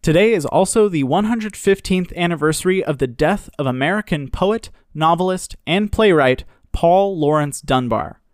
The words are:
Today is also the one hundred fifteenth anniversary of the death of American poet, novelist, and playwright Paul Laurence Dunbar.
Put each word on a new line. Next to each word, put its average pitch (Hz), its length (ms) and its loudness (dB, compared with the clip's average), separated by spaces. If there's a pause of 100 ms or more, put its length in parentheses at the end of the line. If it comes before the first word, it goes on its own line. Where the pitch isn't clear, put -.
Today 196 320 4
is 160 120 -2
also 190 420 2
the 160 160 0
one 165 220 0
hundred 214 300 -4
fifteenth 185 600 -2
anniversary 170 680 0
of 147 160 -4
the 135 80 0
death 151 500 -2
of 143 80 -4
American 143 640 -4
poet, 202 400 -2 (240)
novelist, 170 640 -2 (100)
and 202 260 0
playwright 151 520 4 (280)
Paul 185 480 2
Laurence 147 400 0
Dunbar. 120 600 -4 (120)